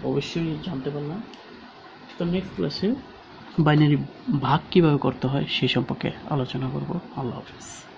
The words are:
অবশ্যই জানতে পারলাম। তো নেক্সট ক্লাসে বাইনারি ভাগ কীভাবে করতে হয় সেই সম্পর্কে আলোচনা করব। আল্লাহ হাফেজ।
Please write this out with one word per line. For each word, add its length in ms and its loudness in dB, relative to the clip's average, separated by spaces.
অবশ্যই 600 -2
জানতে 260 -4
পারলাম। 320 -6
তো 60 -2
নেক্সট 320 -2
ক্লাসে 380 0
বাইনারি 360 6
ভাগ 200 2
কীভাবে 280 6
করতে 300 0
হয় 200 0
সেই 200 0
সম্পর্কে 420 0
আলোচনা 420 -2
করব। 280 -4
আল্লাহ 220 -6
হাফেজ। 460 -16